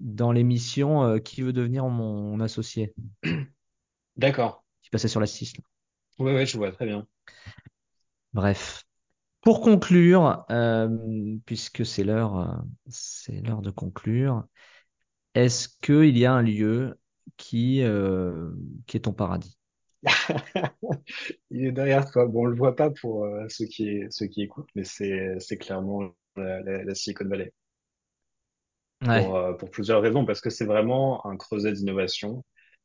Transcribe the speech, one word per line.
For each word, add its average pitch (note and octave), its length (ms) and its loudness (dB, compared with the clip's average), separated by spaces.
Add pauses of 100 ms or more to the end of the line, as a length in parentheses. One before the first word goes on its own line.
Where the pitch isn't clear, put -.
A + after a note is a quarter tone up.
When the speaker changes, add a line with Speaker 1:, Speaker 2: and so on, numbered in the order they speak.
Speaker 1:
dans A#2+ 320 0
l'émission, B2 720 2
euh, A2 140 4
Qui A2+ 240 -8
veut B2+ 120 -2
devenir B2+ 320 -2
mon G#2+ 540 -4
associé ? A2 540 -6 (280)
Speaker 2:
<clears throat> - 920 -10
D'accord. B2+ 480 0 (180)
Speaker 1:
Qui - 80 -20
passait A2+ 180 -2
sur A2 120 0
la G#2+ 60 2
six, - 300 -12
là. - 60 -18 (560)
Speaker 2:
Ouais, C3 160 0
ouais, C3 120 2
je B2+ 100 -6
vois, G2+ 160 -2
très A2+ 140 -6
bien. G#2+ 200 -6 (1300)
Speaker 1:
Bref. G2+ 520 -2 (580)
Pour A3 200 6
conclure, F3 880 6
euh, A2+ 380 2 (580)
puisque - 400 -6
c'est G2+ 180 -2
l'heure, G#2+ 340 0
euh, F2 160 -2 (340)
c'est - 540 -14
l'heure A2 200 -4
de G2+ 80 -4
conclure, A2 760 -2 (880)
est-ce B2 340 2 (140)
qu'il D3 360 8
y A#2+ 80 6
a B2+ 80 4
un B2 80 4
lieu A2 580 0 (380)
qui, B2+ 440 0
euh, F#2 680 0 (360)
qui - 120 -4
est - 40 -4
ton G#2+ 100 -2
paradis ? F2+ 460 -4 (440)
Speaker 2:
<laughs> - 1400 -4 (100)
Il C3 160 -4
est B2+ 60 -2
derrière C3+ 380 2
toi. B2 160 4
Bon, A#2 160 0
on - 40 2
le A#2+ 100 0
voit B2+ 200 2
pas D3+ 140 2
pour, A2 340 -4
euh, G#2 240 -6
ceux - 180 -8
qui, G#2 340 -4 (100)
ceux - 160 -6
qui G#2 160 -6
écoutent, - 320 -10
mais G2 100 -6
c'est, F#2+ 560 -4
c'est - 180 -10
clairement F#2+ 440 -6 (340)
la, F#2 260 -6
la, F#2+ 220 -8
la G2 100 -8
Silicon G2 340 -8
Valley. F#2+ 240 -6 (1500)
Speaker 1:
Ouais. A2+ 160 4
Speaker 2:
Pour, F#2+ 140 0
euh, F2+ 180 0
pour F#2 160 -12
plusieurs G#2 320 2
raisons, A#2 220 2
parce G#2 160 -2
que - 100 -6
c'est - 140 -6
vraiment A#2 600 0
un G2 100 -8
creuset G#2 360 -4
d'innovation. G2+ 720 -4 (400)